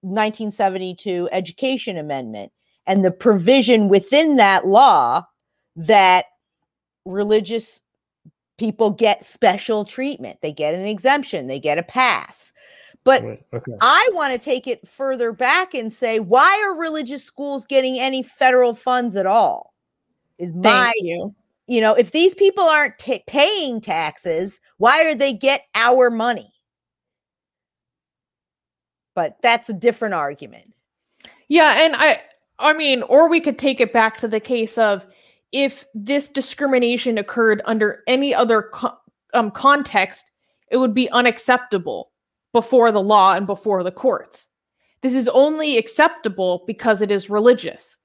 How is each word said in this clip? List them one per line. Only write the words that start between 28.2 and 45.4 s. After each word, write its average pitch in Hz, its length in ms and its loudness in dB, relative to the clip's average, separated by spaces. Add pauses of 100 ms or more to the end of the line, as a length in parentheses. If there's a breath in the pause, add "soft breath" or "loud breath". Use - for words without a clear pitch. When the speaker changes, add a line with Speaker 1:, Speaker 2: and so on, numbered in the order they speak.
Speaker 1:
But 165 280 -6
that's 233 260 0
a 214 60 -8
different 220 400 -2
argument. 143 580 -10 (760 soft breath)
Speaker 3:
Yeah, 302 340 4
and 320 140 2
I, - 260 2 (360)
I 302 140 2
mean, 285 300 0
or 311 260 6
we 330 120 2
could 302 180 -4
take 269 220 -2
it 233 120 0
back 220 260 0
to 233 100 -8
the 220 120 -2
case 226 380 -6
of 202 260 0 (480 soft breath)
if 277 320 -2 (100)
this 262 340 -4
discrimination 247 880 -2
occurred 214 460 0
under 214 420 -2
any 269 260 0
other 226 400 0
co-, - 240 -8 (380)
um, 214 160 0
context, 262 800 0 (400)
it - 60 0
would 247 180 2
be 247 160 0
unacceptable 233 1000 -2 (400)
before 233 400 4
the 208 100 0
law 196 320 4
and 196 140 -4
before 196 340 -4
the 180 80 -4
courts. - 560 -4 (560)
This 254 100 -2
is 254 160 -2
only 294 480 2